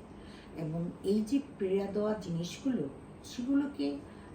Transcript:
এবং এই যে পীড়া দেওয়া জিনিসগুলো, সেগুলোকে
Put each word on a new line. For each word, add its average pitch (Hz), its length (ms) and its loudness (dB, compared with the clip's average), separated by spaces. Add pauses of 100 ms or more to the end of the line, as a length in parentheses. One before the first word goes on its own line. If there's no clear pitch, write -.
(600)
এবং 165 280 -2 (140)
এই 208 160 6
যে 277 200 4 (180)
পীড়া 196 280 4
দেওয়া 208 280 2
জিনিসগুলো, 175 760 0 (360)
সেগুলোকে 277 720 2 (360)